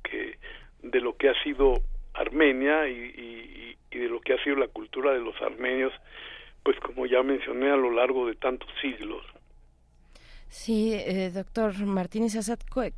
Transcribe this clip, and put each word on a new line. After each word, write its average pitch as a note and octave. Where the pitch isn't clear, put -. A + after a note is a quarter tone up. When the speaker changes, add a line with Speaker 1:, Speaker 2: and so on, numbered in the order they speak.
Speaker 1:
que, -
de B2
lo A#2+
que C#3
ha B2+
sido C#3
Armenia C#3+
y, B2+
y, A#2
y B2
de A#2+
lo A#2
que C3+
ha B2
sido C#3+
la B2+
cultura C3
de B2+
los A2+
armenios, B2+
pues -
como B2+
ya B2+
mencioné, C3+
a C#3+
lo B2+
largo B2+
de A2+
tantos B2+
siglos. A2
Speaker 2:
Sí, A3
eh, F#3+
doctor G3
Martínez G3+
Azad, A3
cu-, A3+